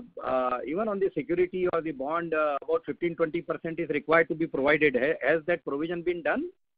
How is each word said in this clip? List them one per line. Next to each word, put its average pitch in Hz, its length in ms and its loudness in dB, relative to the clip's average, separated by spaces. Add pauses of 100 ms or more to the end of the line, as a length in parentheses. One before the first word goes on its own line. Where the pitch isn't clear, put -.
(220)
uh, 127 440 0
even 190 220 -2
on 202 100 -2
the 190 160 0
security 175 580 0
or 165 80 0
the 156 120 -4
bond, 160 420 -2
uh, 151 260 2
about 165 240 0
fifteen, 170 300 -2
twenty 165 260 0
percent 165 380 -6
is 165 120 -4
required 160 380 4
to 170 60 -2
be 156 140 -2
provided. 143 480 4
Ha-, 131 300 0
has 160 200 4
that 175 180 -2
provision 165 380 -4
been 175 200 -2
done? 226 280 -2 (280)